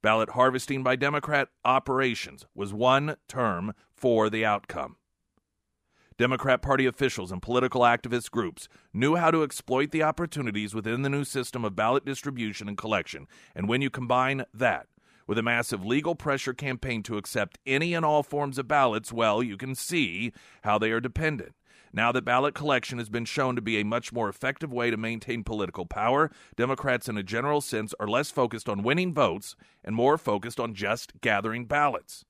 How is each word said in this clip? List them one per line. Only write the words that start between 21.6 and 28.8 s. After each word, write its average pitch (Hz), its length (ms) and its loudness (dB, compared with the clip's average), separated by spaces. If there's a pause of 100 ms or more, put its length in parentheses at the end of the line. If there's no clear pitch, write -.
Now 113 160 2
that 123 140 0
ballot 127 300 2
collection 131 420 0
has 117 100 -6
been 117 180 -4
shown 131 300 0
to 123 60 -2
be 107 160 0
a 104 80 2
much 113 260 -4
more 113 160 -2
effective 135 460 -6
way 120 160 0
to 113 80 0
maintain 113 460 -6
political 95 420 -4
power, 131 460 2 (240)
Democrats 127 520 0
in 110 100 -4
a 101 60 -4
general 131 380 0
sense 107 380 -4
are 107 80 -2
less 123 240 0
focused 117 360 -2
on 101 140 -2